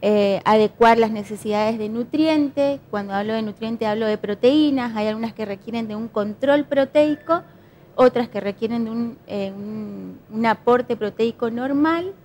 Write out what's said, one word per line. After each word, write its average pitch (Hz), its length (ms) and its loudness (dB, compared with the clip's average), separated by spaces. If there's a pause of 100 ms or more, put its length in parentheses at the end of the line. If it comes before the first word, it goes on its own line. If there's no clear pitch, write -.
Eh, 202 440 2
adecuar 220 520 6
las 226 140 2
necesidades 214 640 -4
de 214 120 -6
nutrientes, 277 880 0 (120)
cuando 202 220 -6
hablo 208 200 -2
de 226 80 -2
nutrientes 220 460 -6
hablo 220 200 0
de 214 100 0
proteínas, 247 760 2
hay 214 120 -2
algunas 220 260 -6
que 220 120 -8
requieren 214 420 -8
de 214 80 -8
un 226 140 -8
control 262 560 0
proteico, 302 760 0 (540)
otras 247 320 4
que 208 140 -8
requieren 220 440 -4
de 220 60 -8
un, 233 260 -6 (100)
eh, 196 280 -6
un, 202 640 -12 (120)
un 226 140 -2
aporte 240 520 2
proteico 226 520 -2
normal 294 640 0 (120)